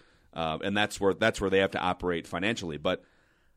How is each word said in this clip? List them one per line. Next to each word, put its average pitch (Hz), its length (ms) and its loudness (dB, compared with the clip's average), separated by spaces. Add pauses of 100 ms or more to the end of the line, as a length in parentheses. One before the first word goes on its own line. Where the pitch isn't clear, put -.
(340)
uh, 80 280 -4
and 101 140 -2
that's 104 240 0
where, 98 140 4
that's 110 260 2
where 101 80 0
they 95 120 6
have 95 120 4
to - 80 -4
operate 87 460 -2
financially. 92 500 -4
But 90 260 -2 (540)